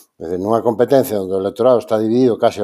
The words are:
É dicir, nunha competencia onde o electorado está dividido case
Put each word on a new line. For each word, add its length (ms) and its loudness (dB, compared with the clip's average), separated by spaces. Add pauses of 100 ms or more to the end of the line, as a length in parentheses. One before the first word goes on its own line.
(180)
É 80 -12
dicir, 160 -6
nunha 220 0
competencia 560 0
onde 160 -4
o 60 -2
electorado 360 2
está 220 -2
dividido 400 0
case 240 0